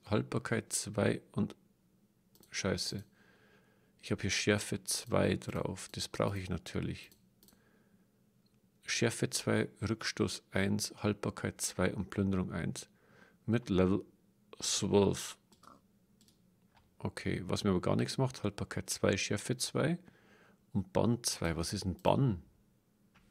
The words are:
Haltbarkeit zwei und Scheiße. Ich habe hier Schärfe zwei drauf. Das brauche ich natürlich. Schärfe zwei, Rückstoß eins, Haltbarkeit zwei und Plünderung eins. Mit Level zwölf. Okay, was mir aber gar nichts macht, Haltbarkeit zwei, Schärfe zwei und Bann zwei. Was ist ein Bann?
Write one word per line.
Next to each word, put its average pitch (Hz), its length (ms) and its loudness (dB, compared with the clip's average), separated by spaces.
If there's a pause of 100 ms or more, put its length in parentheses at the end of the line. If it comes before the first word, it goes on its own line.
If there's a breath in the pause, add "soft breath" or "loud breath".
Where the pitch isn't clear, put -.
Haltbarkeit 117 680 -2
zwei 107 500 0 (100)
und 101 240 -2 (920)
Scheiße. 98 540 -4 (960 soft breath)
Ich - 100 -4
habe 101 80 0
hier 98 100 -2
Schärfe - 540 2
zwei 98 520 2
drauf. - 560 -6
Das - 160 -8
brauche 107 300 0
ich 92 120 -6
natürlich. - 600 -6 (1700 soft breath)
Schärfe - 460 0
zwei, 110 400 0 (100)
Rückstoß 107 680 -2
eins, 101 420 0 (100)
Haltbarkeit 104 600 -2
zwei - 320 0
und 95 160 -6
Plünderung 95 420 0
eins. - 380 -6 (560 soft breath)
Mit 117 240 0
Level 92 340 4 (560)
zwölf. 95 800 2 (1600)
Okay, 92 480 -2
was 90 180 0
mir 101 60 6
aber 90 100 4
gar 98 160 2
nichts - 220 0
macht, 127 240 0
Haltbarkeit - 480 -4
zwei, 101 260 4
Schärfe - 400 -2
zwei 143 420 0 (760 loud breath)
und - 180 -2
Bann 113 320 2
zwei. - 320 -2
Was 85 160 -4
ist 98 140 -4
ein 92 160 0
Bann? 95 400 4 (880)